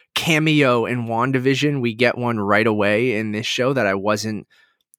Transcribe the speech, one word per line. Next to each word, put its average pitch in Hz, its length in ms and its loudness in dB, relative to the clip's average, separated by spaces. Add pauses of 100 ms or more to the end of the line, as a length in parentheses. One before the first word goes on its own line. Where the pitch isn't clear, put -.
(160)
cameo 147 680 2
in 120 200 -4
WandaVision, 131 760 0
we 120 140 -2
get 120 240 2
one 117 220 -2
right 104 260 2
away 107 500 0
in 110 160 -4
this 107 140 -6
show 127 280 -2
that 117 120 0
I 98 80 0
wasn't 107 540 -4 (500)